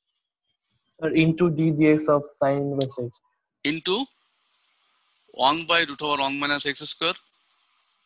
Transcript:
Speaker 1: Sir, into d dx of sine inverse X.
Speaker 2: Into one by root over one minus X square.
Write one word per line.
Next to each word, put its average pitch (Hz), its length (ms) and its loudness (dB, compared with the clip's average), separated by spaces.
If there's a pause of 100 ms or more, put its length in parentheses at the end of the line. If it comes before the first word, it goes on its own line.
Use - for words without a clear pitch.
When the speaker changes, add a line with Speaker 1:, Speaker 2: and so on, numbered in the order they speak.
(1000)
Speaker 1:
Sir, 156 100 -2
into 160 400 4
d 160 220 0
dx 151 360 4
of 147 160 2 (100)
sine 139 220 0
inverse 139 480 -4
X. 120 160 -14 (440)
Speaker 2:
Into 170 400 -2 (1300)
one 151 320 0
by 170 140 2
root 143 220 -4
over 147 200 -2
one 139 160 -2
minus 143 280 -2
X 139 140 -4
square. 160 340 -4 (920)